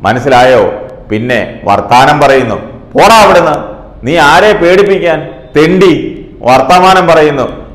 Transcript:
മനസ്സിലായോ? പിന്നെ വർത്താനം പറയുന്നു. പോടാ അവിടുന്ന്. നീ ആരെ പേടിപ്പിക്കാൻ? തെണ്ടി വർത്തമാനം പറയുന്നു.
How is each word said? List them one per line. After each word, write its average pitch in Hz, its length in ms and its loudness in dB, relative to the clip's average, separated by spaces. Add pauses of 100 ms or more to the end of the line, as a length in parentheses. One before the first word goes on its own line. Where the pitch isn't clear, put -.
മനസ്സിലായോ? 123 580 2 (460)
പിന്നെ 113 300 -4 (280)
വർത്താനം 131 560 2
പറയുന്നു. 131 340 0 (360)
പോടാ 202 320 2
അവിടുന്ന്. 165 300 0 (500)
നീ 143 80 -2 (180)
ആരെ 202 200 2 (100)
പേടിപ്പിക്കാൻ? 175 580 0 (360)
തെണ്ടി 170 380 2 (540)
വർത്തമാനം 180 640 2
പറയുന്നു. 147 360 0 (280)